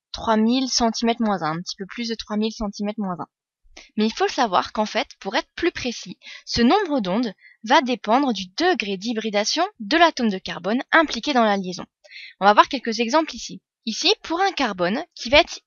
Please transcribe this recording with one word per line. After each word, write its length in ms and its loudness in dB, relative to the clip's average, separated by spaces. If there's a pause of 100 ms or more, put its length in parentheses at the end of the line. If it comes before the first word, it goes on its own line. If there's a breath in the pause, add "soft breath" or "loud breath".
(120)
trois 240 0
mille 320 2
centimètres 520 0
moins 220 0
un, 140 -2
un 40 -6
petit 160 -10
peu 80 -10
plus 240 -10
de 60 -4
trois 220 -8
mille 160 -2
centimètres 480 -6
moins 180 -4
un. 80 -10 (680 loud breath)
Mais 100 2
il 80 -2
faut 120 0
le 40 -4
savoir 400 0
qu'en 160 -2
fait, 220 -4 (100)
pour 160 -8
être 220 -2
plus 160 0
précis, 440 -8 (300 loud breath)
ce 160 0
nombre 380 4
d'ondes 340 -2 (300 soft breath)
va 160 4
dépendre 520 0
du 120 -4 (120)
degré 420 0
d'hybridation 680 -2 (140)
de 160 0
l'atome 320 4
de 100 -2
carbone 420 -4 (120)
impliqué 400 2
dans 100 4
la 140 4
liaison. 300 -6 (520 loud breath)
On 60 -2
va 80 8
voir 160 6
quelques 320 -4
exemples 340 0
ici. 280 -14 (220)
Ici, 380 0
pour 180 -4
un 120 2
carbone 500 -2 (140)
qui 120 -10
va 100 6
être 280 2